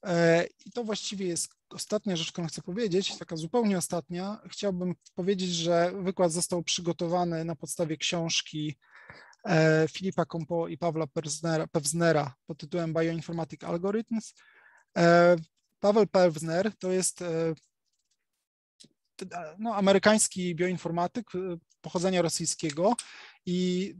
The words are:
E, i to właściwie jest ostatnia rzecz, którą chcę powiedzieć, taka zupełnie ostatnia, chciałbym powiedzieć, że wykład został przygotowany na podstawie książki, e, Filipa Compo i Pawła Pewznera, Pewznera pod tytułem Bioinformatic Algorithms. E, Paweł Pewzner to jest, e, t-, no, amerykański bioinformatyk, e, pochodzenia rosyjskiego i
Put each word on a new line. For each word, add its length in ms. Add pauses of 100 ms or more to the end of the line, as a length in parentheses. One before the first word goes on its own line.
E, 400 (200)
i 60
to 120
właściwie 440
jest 220 (240)
ostatnia 420
rzecz, 160
którą 160
chcę 140
powiedzieć, 560
taka 180
zupełnie 420
ostatnia, 720
chciałbym 460 (200)
powiedzieć, 360
że 400 (120)
wykład 280
został 320
przygotowany 840
na 100
podstawie 420
książki, 800 (680)
e, 460
Filipa 340
Compo 420
i 100
Pawła 300
Pewznera, 600
Pewznera 680 (120)
pod 120
tytułem 360
Bioinformatic 680
Algorithms. 720 (640)
E, 380 (440)
Paweł 280
Pewzner 720
to 120
jest, 300
e, 320 (1600)
t-, 440
no, 160
amerykański 800
bioinformatyk, 800
e, 40 (420)
pochodzenia 400
rosyjskiego 720 (500)
i 540